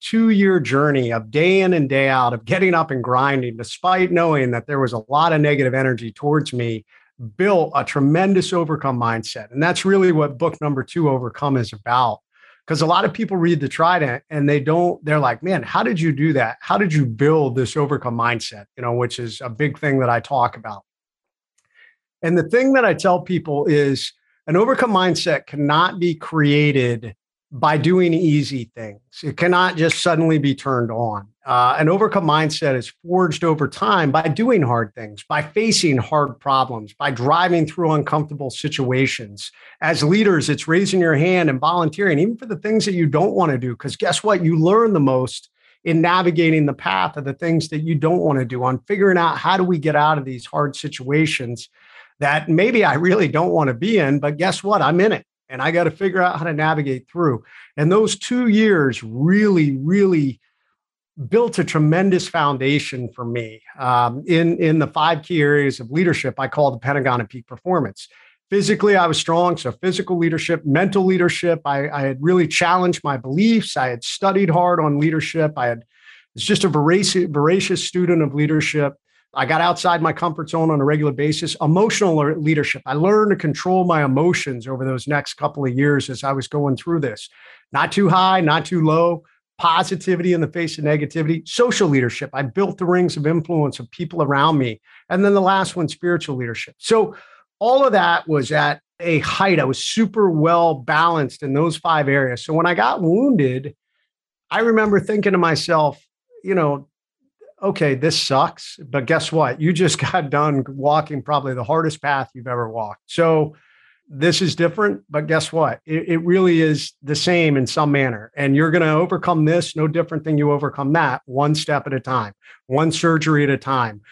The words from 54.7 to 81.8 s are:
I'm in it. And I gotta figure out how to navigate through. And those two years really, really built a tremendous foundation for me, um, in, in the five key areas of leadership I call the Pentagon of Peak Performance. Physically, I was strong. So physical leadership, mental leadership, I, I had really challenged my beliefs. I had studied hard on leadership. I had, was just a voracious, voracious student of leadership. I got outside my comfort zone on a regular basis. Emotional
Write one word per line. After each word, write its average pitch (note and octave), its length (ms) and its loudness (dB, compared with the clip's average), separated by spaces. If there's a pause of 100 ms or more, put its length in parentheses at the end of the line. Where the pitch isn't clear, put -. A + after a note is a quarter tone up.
I'm D#3 220 2
in G#3+ 100 4
it. C#3 140 -6 (240)
And B2+ 100 -10
I D3 120 -2
gotta E3+ 180 2
figure F#3 320 -2
out F3+ 160 0
how D3+ 80 -6
to E3 80 -4
navigate D3 560 -2
through. D3+ 340 -2 (320)
And D#3 160 2
those G#3 240 2
two B3 320 -2
years G3+ 560 4
really, D#3 720 2
really D#3+ 640 0 (880)
built A3+ 300 0
a F3 60 2
tremendous F3 640 2
foundation C#3 840 -2
for B2 160 -12
me, A#2 380 -8 (160)
um, B2 480 0
in, E3+ 320 2
in D#3+ 180 2
the D3+ 80 2
five D#3 380 -2
key E3 180 -2
areas C#3+ 380 2
of A#2 100 -14
leadership D#3 500 -2
I C3+ 80 -4
call C#3+ 220 0
the B2 80 -6
Pentagon C3 440 0
of G#2 60 -8
Peak B2+ 200 -18
Performance. C3+ 600 -4 (440)
Physically, G3+ 440 2
I F3+ 120 4
was D#3 100 0
strong. E3+ 400 0
So B2 140 -6
physical F3+ 460 -4
leadership, E3 460 -2
mental F#3 400 2
leadership, F3 600 2
I, C#3 240 -2
I C#3+ 120 -6
had C3+ 200 -2
really F3 260 2
challenged F3 560 2
my C#3 140 -2
beliefs. F#3 580 0
I C3 120 0
had A#2+ 160 -6
studied G3 480 0
hard F3 280 2
on D3 200 2
leadership. D#3 580 0
I B2 100 -2
had, A#2 180 -4 (500)
was - 80 -10
just G3+ 200 0
a F#3 60 2
voracious, F3 600 2
voracious E3 540 0
student F3 380 2
of C#3 140 -2
leadership. D3 580 0 (400)
I C3+ 120 -2
got D#3+ 160 2
outside E3+ 400 0
my D#3+ 100 0
comfort D#3+ 380 -6
zone D#3+ 220 0
on D3 100 2
a - 20 2
regular D3+ 300 0
basis. D3+ 480 -4
Emotional F3+ 540 2